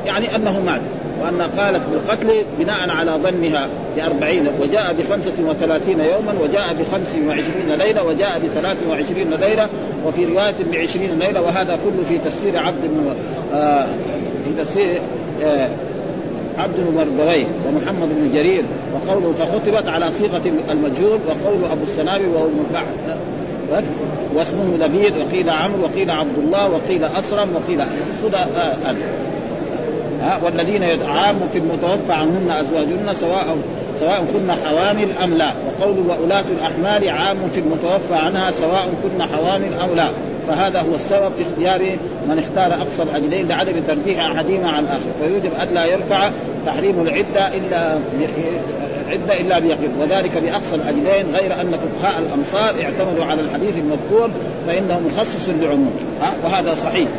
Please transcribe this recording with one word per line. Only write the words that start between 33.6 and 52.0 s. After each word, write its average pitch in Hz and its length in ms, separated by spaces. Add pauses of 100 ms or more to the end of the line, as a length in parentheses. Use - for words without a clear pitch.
سواء 175 340
كن 190 180 (140)
حوامل 196 420 (160)
أم 175 100
لا". 156 180 (160)
وقوله: 190 420
"وأولاة 170 340 (140)
الأحمال 185 520
عام 185 280 (160)
في 190 60
المتوفى 165 640
عنها 185 260
سواء 170 360 (160)
كن 185 200
حوامل 170 500 (100)
أم 180 120
لا"، 160 120 (400)
فهذا 180 320
هو 165 160
السبب 196 420
في 180 60
اختيار 180 540 (320)
من 160 100
اختار 175 420
أقصى - 220
الأجلين 156 440
لعدم 170 260 (140)
ترجيح 165 380
أحدهما 170 440
عن 151 140
الآخر، 139 260 (120)
فيجب 180 400
أن 175 120
لا 170 120
يرفع 190 440 (360)
تحريم 170 360
العدة 190 560
إلا 170 380
ب-، 143 320 (840)
عدة 180 300
إلا 180 180
بيقين، 156 300 (100)
وذلك 180 380
بأقصى 170 380
الأجلين، 156 600
غير 185 260
أن 180 100
فقهاء 160 480